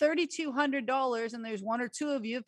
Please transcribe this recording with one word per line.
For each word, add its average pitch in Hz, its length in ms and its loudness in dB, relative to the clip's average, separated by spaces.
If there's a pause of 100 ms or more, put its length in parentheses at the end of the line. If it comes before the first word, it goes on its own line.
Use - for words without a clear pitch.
thirty-two 311 480 2
hundred 277 340 0
dollars 240 480 0
and 233 120 -8
there's 214 180 -4 (100)
one 247 120 0
or - 40 -4 (100)
two 294 180 0
of 214 80 -4
you, 233 220 -2